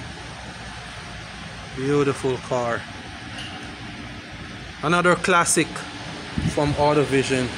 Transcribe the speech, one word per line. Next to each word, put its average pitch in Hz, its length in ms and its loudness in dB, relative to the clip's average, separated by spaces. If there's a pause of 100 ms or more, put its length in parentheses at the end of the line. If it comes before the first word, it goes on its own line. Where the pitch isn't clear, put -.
(1800)
Beautiful 135 600 4
car. 117 440 0 (2000)
Another 175 320 6
classic 170 520 4 (840)
from 147 240 4
Auto 147 260 6
Vision 127 440 2 (100)